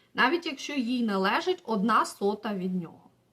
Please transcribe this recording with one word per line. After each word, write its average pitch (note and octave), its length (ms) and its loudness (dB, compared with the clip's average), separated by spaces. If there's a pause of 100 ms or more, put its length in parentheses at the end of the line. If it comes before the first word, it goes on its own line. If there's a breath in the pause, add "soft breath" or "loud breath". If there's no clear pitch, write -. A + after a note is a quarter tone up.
(140 soft breath)
навіть C#4 320 2
якщо D4 280 -8
їй B3 300 -2
належить A3 600 0
одна A3 420 2
сота G#3 480 -2
від F#3 220 -4
нього. - 340 -10 (220)